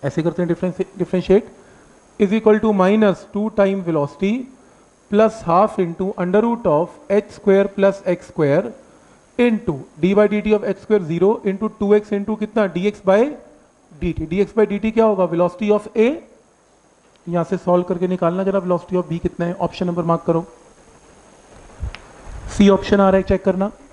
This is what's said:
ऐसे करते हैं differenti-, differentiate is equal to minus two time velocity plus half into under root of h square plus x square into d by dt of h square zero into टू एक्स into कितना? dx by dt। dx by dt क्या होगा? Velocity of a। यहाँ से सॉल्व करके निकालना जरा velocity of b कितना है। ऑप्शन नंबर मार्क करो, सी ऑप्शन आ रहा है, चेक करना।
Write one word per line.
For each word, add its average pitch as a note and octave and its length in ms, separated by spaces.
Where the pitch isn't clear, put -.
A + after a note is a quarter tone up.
ऐसे C#3+ 180
करते E3+ 200
हैं E3+ 60
differenti-, F3 500
differentiate F#3 480
is G3 120
equal G#3+ 320
to A3 80
minus G3 500
two G#3 100
time G3 240
velocity E3+ 480
plus G#3+ 280
half F#3+ 300
into F3+ 280
under F#3+ 180
root A#3 240
of E3 220
h G#3 220
square G3 340
plus G3 280
x F3 260
square D#3 320
into A3+ 360
d F#3 120
by G#3 140
dt G#3 300
of G#3 100
h F#3+ 180
square G#3 240
zero E3+ 200
into G3 240
टू G3+ 140
एक्स G#3 160
into G#3 280
कितना? G#3+ 360
dx G3+ 340
by G3 120
dt। D#3+ 280
dx G3 260
by G#3+ 80
dt G3+ 260
क्या A3+ 120
होगा? F#3+ 240
Velocity F3 500
of G#3 180
a। A#3 180
यहाँ E3+ 160
से F#3 120
सॉल्व F3+ 280
करके F3+ 240
निकालना F3+ 360
जरा G3 160
velocity F3+ 420
of D#3+ 100
b E3 60
कितना F3 280
है। F3 80
ऑप्शन F3+ 320
नंबर F3 160
मार्क E3 240
करो, E3 200
सी G3+ 100
ऑप्शन G3 320
आ G3 100
रहा F#3+ 60
है, F#3+ 60
चेक F#3+ 220
करना। F#3+ 260